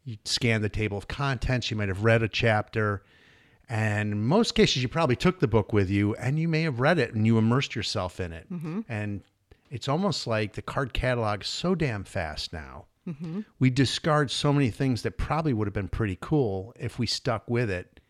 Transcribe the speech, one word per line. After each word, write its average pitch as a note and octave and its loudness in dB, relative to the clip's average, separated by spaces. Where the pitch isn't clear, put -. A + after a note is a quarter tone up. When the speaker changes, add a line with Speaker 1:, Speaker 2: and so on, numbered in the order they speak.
Speaker 1:
You A2+ -10
scanned A2 0
the G2 0
table G#2 -2
of G2 -10
contents. C3 -2
You A2 -4
might G#2 0
have F#2+ -2
read A2+ 6
a A2 -2
chapter. G#2+ 0
And G#2 0
in G#2 0
most G3+ 4
cases, F3+ 4
you B2+ -2
probably D3 2
took F3+ 2
the C3+ 4
book G#2 2
with G2+ 2
you, G2+ 2
and C3+ -2
you E3 0
may D#3+ 2
have B2+ -2
read E3 4
it, A#2+ 0
and G#2+ 2
you A2+ 6
immersed A#2 4
yourself F#2+ -4
in E2+ -6
it. E2 -14
Speaker 2:
Mm-hmm. F3 -8
Speaker 1:
And G#2 -4
it's B2 -8
almost E3 0
like A2 0
the - -8
card C3+ -4
catalog A2+ 0
is - -8
so - -2
damn B2+ -2
fast D#2+ -6
now. C#2 -12
Speaker 2:
Mm-hmm. E3+ -8
Speaker 1:
We C3 6
discard C#3+ 2
so - 0
many C#3 4
things B2+ -2
that A2 -6
probably D3+ 0
would G#2+ 0
have G2 -6
been G2 -4
pretty G2 -2
cool A2+ -2
if - -8
we A2+ 0
stuck - -4
with A#2+ 0
it - -6